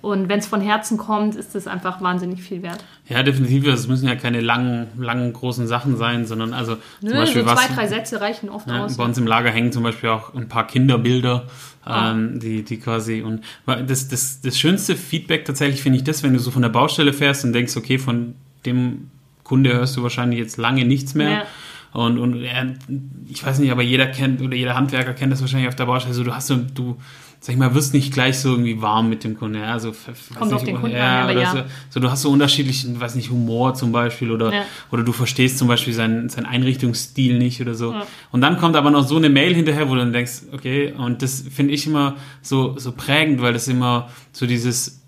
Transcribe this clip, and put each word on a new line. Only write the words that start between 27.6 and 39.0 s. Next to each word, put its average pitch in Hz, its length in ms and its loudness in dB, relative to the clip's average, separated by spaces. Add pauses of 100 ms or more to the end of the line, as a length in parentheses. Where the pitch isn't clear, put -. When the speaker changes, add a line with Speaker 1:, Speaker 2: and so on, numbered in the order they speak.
Speaker 2:
wirst 139 200 2
nicht 139 180 2
gleich 131 280 2
so 135 100 0
irgendwie 120 320 2
warm 110 260 2
mit 110 160 -2
dem 110 140 -4
Kunden. 107 220 -6
Ja? 110 120 -6
Also, 113 200 -4
f-, - 180 -16
f-, - 200 -18
Speaker 1:
Kommt 226 220 -4
Speaker 2:
weiß - 20 0
Speaker 1:
auf 127 100 0
Speaker 2:
nicht, - 120 -4
Speaker 1:
den 123 60 -4
Kunden 120 160 -2
Speaker 2:
ja, 127 220 2
Speaker 1:
an, 127 40 2
aber 123 100 0
Speaker 2:
oder 123 80 4
Speaker 1:
ja. 123 100 2
Speaker 2:
so, 135 80 0 (320)
so, 127 100 -2
du 127 100 2
hast 135 120 -2
so 143 80 4
unterschiedlichen, 139 680 2
weiß 120 160 -6
nicht, 113 140 -4
Humor 123 460 2
zum 120 180 0
Beispiel 120 380 0
oder, 110 200 2
Speaker 1:
Ja. 101 100 0 (300)
Speaker 2:
oder 117 120 0
du 117 100 2
verstehst 127 440 2
zum 127 120 4
Beispiel 120 240 2
seinen, 113 340 0
seinen 117 200 -8
Einrichtungsstil 127 880 0
nicht 123 240 0
oder 120 140 -4
so. 117 180 -4
Speaker 1:
Ja. 104 100 -6 (280)
Speaker 2:
Und 123 100 2
dann 156 160 4
kommt 165 180 4
aber 147 160 6
noch 143 160 4